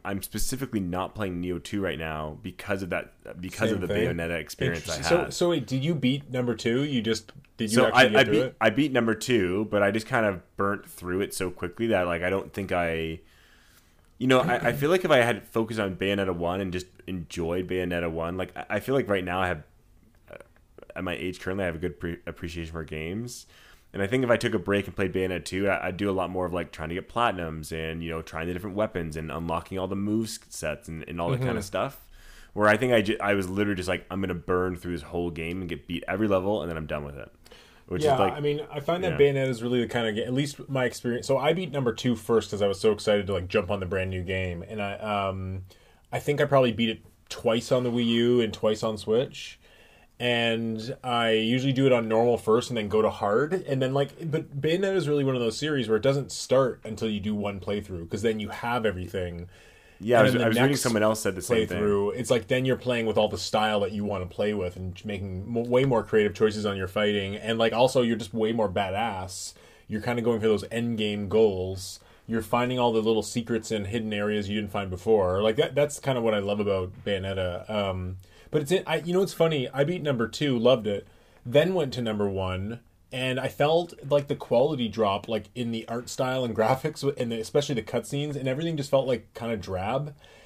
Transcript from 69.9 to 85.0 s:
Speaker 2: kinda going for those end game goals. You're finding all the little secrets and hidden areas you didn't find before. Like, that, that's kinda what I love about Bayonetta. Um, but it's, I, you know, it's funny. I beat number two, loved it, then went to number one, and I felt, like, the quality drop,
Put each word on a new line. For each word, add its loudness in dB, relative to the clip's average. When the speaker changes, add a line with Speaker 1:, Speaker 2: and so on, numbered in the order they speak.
Speaker 2:
kinda -2
going 2
for 4
those 4
end -2
game -2
goals. 2
You're -2
finding 0
all 4
the 4
little 2
secrets -4
and -2
hidden -2
areas 0
you -2
didn't -4
find -4
before. 4
Like, 4
that, 0
that's 2
kinda 0
what 2
I 2
love 0
about 0
Bayonetta. -2
Um, -2
but 0
it's, 0
I, 0
you -2
know, 4
it's 0
funny. 2
I 2
beat -2
number 0
two, 0
loved 4
it, -4
then 4
went 0
to -4
number 0
one, -4
and -2
I -2
felt, 2
like, 2
the -2
quality 2
drop, 0